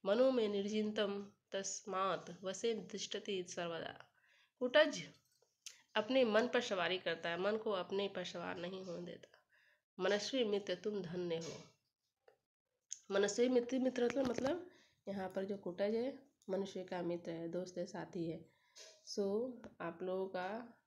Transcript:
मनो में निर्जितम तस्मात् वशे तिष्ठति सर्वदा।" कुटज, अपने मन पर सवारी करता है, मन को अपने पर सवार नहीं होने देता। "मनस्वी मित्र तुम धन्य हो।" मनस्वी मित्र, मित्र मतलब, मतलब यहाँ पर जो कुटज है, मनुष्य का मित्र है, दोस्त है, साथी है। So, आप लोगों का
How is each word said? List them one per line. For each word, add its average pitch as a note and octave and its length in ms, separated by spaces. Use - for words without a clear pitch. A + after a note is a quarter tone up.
मनो A#3+ 260
में A#3 160
निर्जितम G#3 840
तस्मात् F#3+ 920
वशे F#3+ 300
तिष्ठति G3 720
सर्वदा।" E3+ 680
कुटज, B3+ 440
अपने B3 300
मन A3 220
पर B3 140
सवारी F#3 360
करता E3+ 320
है, E3+ 100
मन G#3 180
को A3 140
अपने G3 360
पर G3 160
सवार F3+ 340
नहीं F#3 280
होने F3 200
देता। - 320
"मनस्वी G3+ 440
मित्र G3+ 320
तुम G#3 260
धन्य F3 340
हो।" E3 220
मनस्वी G3+ 380
मित्र, B3 300
मित्र B3+ 240
मतलब, B3+ 260
मतलब C4+ 400
यहाँ G3 220
पर F#3+ 160
जो G3 120
कुटज G3 380
है, B3 240
मनुष्य F#3+ 340
का F3+ 180
मित्र E3+ 300
है, E3 160
दोस्त F3+ 300
है, F3 80
साथी E3 440
है। - 160
So, G#3+ 440
आप E3+ 200
लोगों F#3+ 260
का G3 600